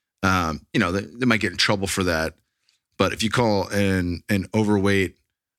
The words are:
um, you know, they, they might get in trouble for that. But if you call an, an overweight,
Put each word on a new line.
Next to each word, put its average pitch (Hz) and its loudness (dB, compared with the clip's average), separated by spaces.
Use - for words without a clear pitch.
um, 87 0
you 123 0
know, 87 0
they, 98 -2
they 120 -6
might 110 2
get 104 -2
in - -6
trouble 98 0
for 95 -2
that. 80 -2
But 95 0
if - -6
you 110 0
call 104 0
an, 95 0
an 95 0
overweight, 101 2